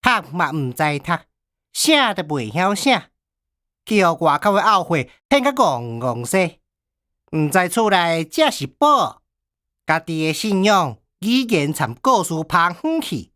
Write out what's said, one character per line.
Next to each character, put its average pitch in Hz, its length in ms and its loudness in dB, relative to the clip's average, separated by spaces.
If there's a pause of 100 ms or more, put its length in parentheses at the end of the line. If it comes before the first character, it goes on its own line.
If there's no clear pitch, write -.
读 185 340 -2
嘛 165 160 0
毋 139 200 -4
知 147 280 -2
读， 170 140 -6 (600)
写 285 400 2
都 185 100 -6
袂 143 300 -4
晓 180 200 0
写， 208 360 0 (760)
去 202 200 2
互 170 200 0
外 - 120 4
口 208 160 0
的 196 80 2
后 202 220 4
悔 156 260 -2 (180)
骗 277 160 2
甲 269 80 0
戆 131 460 -2
戆 120 280 -4
死。 151 120 -2 (920)
毋 151 180 0
知 180 200 0
厝 220 200 0
内 170 340 2
这 294 260 0
是 - 180 -6
宝， 269 540 0 (640)
家 160 140 0
己 160 280 -4
的 156 60 0
信 196 300 -2
仰 185 340 2 (220)
语 240 220 0
言 175 320 0
参 135 220 -4
故 202 280 2
事 170 100 -6 (140)
芳 175 360 -2
远 320 180 -2
去。 127 340 -10